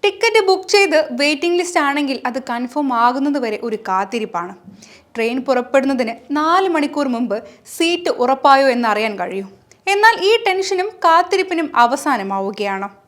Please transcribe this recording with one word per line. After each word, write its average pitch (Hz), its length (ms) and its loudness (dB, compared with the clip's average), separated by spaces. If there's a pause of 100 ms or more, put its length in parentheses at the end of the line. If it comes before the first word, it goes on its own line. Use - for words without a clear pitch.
ടിക്കറ്റ് 440 440 2
ബുക്ക് 370 260 0
ചെയ്ത് 381 240 4 (220)
വെയിറ്റിംഗ് 302 400 0
ലിസ്റ്റ് 349 280 -2
ആണെങ്കിൽ 277 300 -2 (120)
അത് 240 100 -6 (100)
കൺഫേം 247 400 -4 (140)
ആകുന്നത് 277 420 0
വരെ 214 220 -4
ഒരു 220 100 -4 (100)
കാത്തിരിപ്പാണ്. 196 640 -4 (640)
ട്രെയിൻ 233 320 -2
പുറപ്പെടുന്നതിന് 254 680 0 (240)
നാല് 359 360 2
മണിക്കൂർ 294 400 -2
മുമ്പ് 220 220 -2 (380)
സീറ്റ് 339 380 0 (100)
ഉറപ്പായോ 269 520 4
എന്നറിയാൻ 220 460 -2
കഴിയും. 190 260 -8 (460)
എന്നാൽ 427 240 4 (140)
ഈ - 20 6 (140)
ടെൻഷനും 381 420 -2 (160)
കാത്തിരിപ്പിനും 349 640 2 (160)
അവസാനമാവുകയാണ്. 202 1040 -4 (180)